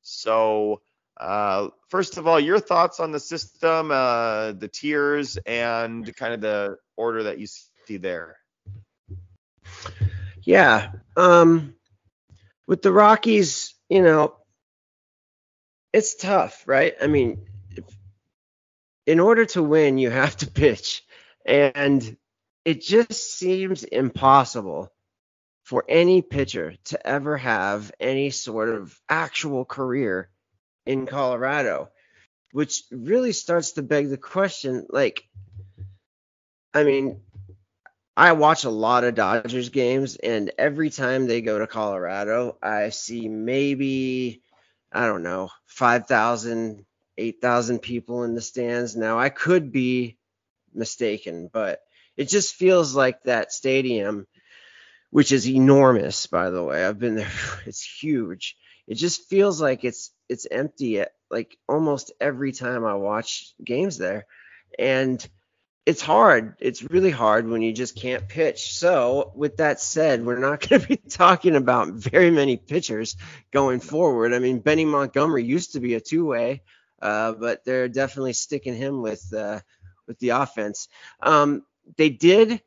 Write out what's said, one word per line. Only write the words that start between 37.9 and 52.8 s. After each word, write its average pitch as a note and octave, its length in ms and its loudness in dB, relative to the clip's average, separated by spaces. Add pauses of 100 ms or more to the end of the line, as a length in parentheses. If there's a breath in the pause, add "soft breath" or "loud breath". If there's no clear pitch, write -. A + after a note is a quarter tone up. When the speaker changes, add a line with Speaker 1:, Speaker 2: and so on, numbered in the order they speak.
Speaker 2:
I E3 160 8
watch D3+ 300 4
a C3 60 -4
lot A2+ 340 2
of A#2+ 120 0
Dodgers A#2 540 -2
games, C3 480 -2
and A2 400 -4
every D3 320 -2
time C3 360 -2
they A#2 160 -2
go G#2+ 180 -4
to A2 80 -4
Colorado, G#2 920 -4
I G#2+ 280 -4
see A2+ 400 -10
maybe, C3 1120 -4 (500)
I A#2+ 140 -2
don't F#2+ 180 -2
know, F#2 260 -6 (160)
five A#2+ 420 0
thousand, A2+ 800 -2 (320)
eight A2+ 240 -8
thousand A#2+ 380 0
people A#2+ 440 -8
in A#2 120 -4
the A#2 60 -6
stands. A#2+ 540 -6
Now, A2+ 220 -2
I C3 120 0
could D#3 420 -2
be B2+ 460 -4 (560)
mistaken, G#2 800 -6
but G#2 280 -4 (380)
it D3 80 -4
just G3 300 -2
feels F3 380 2